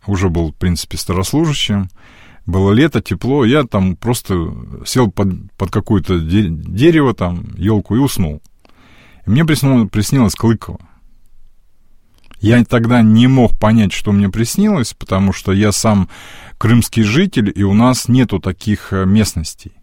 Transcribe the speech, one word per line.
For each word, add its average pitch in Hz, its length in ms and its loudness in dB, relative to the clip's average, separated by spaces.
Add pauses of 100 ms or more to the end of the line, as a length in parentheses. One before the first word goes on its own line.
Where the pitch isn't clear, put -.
уже 98 220 -2
был, 82 240 -2
в - 20 -18
принципе, - 420 -4
старослужащим, 104 920 -4 (580)
было 95 260 2
лето, 131 280 2
тепло, 123 440 -2
я 139 200 2
там 95 320 -2
просто 113 380 -4 (500)
сел 123 260 0
под, 98 420 -4
под - 180 -6
какое-то 95 480 0
де-, 87 300 0
дерево, 110 640 0
там, 87 300 -6 (120)
ёлку 98 380 -2
и 117 60 2
уснул. 85 420 -2 (840)
И 92 40 -4
мне 143 140 4
присну-, 135 440 2
приснилось 107 460 0
Клыково. - 460 -2 (1600)
Я 117 240 4
тогда 117 380 2
не 113 260 6
мог 131 280 4
понять, 107 360 2
что - 180 -4
мне 101 180 2
приснилось, 123 680 -2
потому 95 380 -2
что - 200 -4
я 104 180 2
сам 101 380 0 (500)
крымский 113 460 2
житель, 117 500 0
и 98 80 -2
у 98 100 2
нас 117 360 2
нету 117 320 2
таких, - 520 -4
э, 95 120 -2
местностей. 98 680 -2 (100)